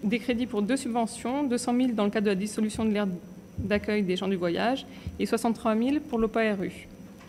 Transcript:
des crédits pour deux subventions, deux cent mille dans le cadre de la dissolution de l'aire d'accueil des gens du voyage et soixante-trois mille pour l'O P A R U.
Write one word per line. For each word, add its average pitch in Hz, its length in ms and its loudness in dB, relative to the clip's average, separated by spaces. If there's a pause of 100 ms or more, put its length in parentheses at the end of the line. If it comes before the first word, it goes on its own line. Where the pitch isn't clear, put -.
des 220 160 2
crédits 247 280 0
pour 214 160 -2
deux 220 160 2
subventions, 240 680 -2
deux 247 140 2
cent 240 160 0
mille 247 200 4
dans 214 120 2
le 208 40 4
cadre 208 180 2
de 214 40 4
la 196 40 4
dissolution 214 500 0
de 220 60 4
l'aire 202 160 2 (500)
d'accueil 208 460 0
des 180 120 2
gens 190 140 -2
du 196 80 2
voyage 185 480 0 (340)
et 214 60 0
soixante-trois 226 500 0
mille 262 240 2
pour 294 180 -4
l'O 226 120 2
P 226 100 0
A 220 160 2
R 190 80 -4
U. - 240 -8 (420)